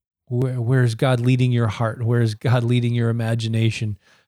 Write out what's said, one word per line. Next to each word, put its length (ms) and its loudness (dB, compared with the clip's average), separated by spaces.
Where, 340 -4
where 220 2
is 140 2
God 240 0
leading 320 2
your 160 2
heart? 360 -4
Where 160 2
is 140 0
God 300 0
leading 300 0
your 160 0
imagination? 840 -2